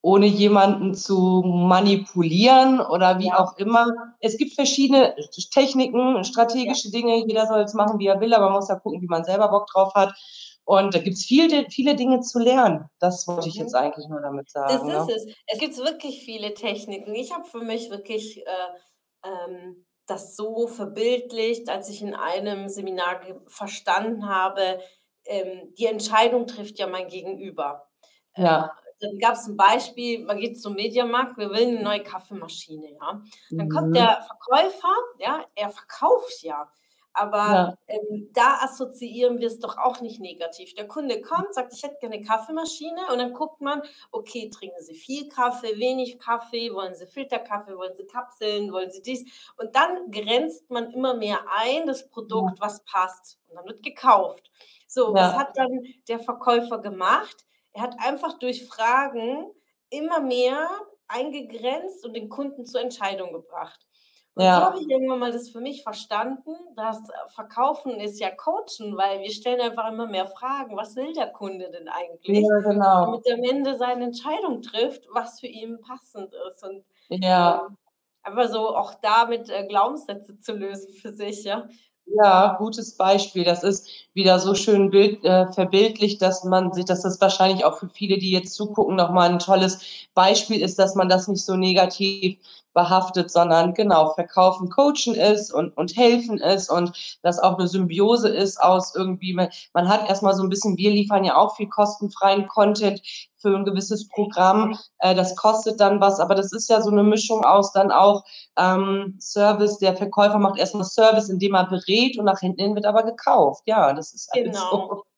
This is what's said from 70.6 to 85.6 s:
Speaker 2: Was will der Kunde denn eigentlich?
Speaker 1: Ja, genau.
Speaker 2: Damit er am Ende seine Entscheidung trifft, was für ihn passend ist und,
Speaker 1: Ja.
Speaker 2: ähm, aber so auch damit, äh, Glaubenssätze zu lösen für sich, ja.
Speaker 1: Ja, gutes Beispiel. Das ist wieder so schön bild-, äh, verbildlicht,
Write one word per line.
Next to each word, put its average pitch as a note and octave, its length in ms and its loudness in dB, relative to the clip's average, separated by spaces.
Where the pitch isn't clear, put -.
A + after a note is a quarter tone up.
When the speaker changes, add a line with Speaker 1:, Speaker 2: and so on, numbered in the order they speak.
Speaker 2:
Was G#3+ 180 -12
will C4+ 180 -8
der D4+ 180 -6
Kunde F#3 400 -12
denn E3+ 180 -16
eigentlich? G3 640 0
Speaker 1:
Ja, G#3 80 4
genau. G3 440 4
Speaker 2:
Damit A#3 220 -4
er B3 80 0
am A#3+ 80 -4
Ende C4+ 340 -2
seine B3 280 -4
Entscheidung D4 560 -6
trifft, - 500 -6
was A#3 300 -8
für B3 60 -14
ihn A3+ 340 -14
passend G#3+ 520 -18
ist - 140 -20
und, G3 220 -16
Speaker 1:
Ja. F3+ 580 2
Speaker 2:
ähm, - 80 -20
aber A#3 260 0
so A3 260 -2
auch G3+ 200 -4
damit, A#3 540 0
äh, G3 180 -6
Glaubenssätze G#3 720 -4
zu - 140 -10
lösen G3 400 -10
für G#3+ 200 -18
sich, G#3 320 -10
ja. G#3 220 -8
Speaker 1:
Ja, G3+ 500 6
gutes A3 400 -8
Beispiel. F#3+ 460 2
Das F3 200 2
ist G3 240 -2
wieder F#3 260 6
so F#3+ 160 2
schön G3 340 4
bild-, G3+ 340 6
äh, F#3 300 4
verbildlicht, G3+ 680 2